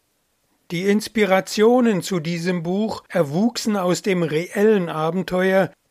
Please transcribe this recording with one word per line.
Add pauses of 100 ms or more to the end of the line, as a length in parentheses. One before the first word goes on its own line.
(720)
Die
Inspirationen
zu
diesem
Buch
erwuchsen
aus
dem
reellen
Abenteuer (200)